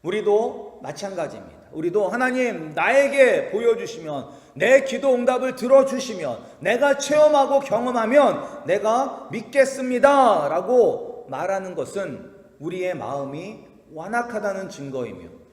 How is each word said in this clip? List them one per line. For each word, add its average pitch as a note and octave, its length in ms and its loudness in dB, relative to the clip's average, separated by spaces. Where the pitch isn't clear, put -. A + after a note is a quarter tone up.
우리도 G#3 800 -2
마찬가지입니다. E3 760 -10
우리도 F3 360 -2
"하나님, A#3 640 -2
나에게 B3 800 4
보여주시면, E3 880 -4
내 F#3+ 300 4
기도 B3+ 280 0
응답을 B3+ 420 0
들어주시면, G#3 840 2
내가 B3 360 2
체험하고 C#4+ 640 4
경험하면 B3 1040 0
내가 A3 680 -2
믿겠습니다"라고 B3 2000 2
말하는 F3+ 460 -6
것은 C#3+ 640 -8
우리의 F3+ 360 -6
마음이 C#3 720 -10
완악하다는 G#3 760 -6
증거이며 A#2+ 600 -10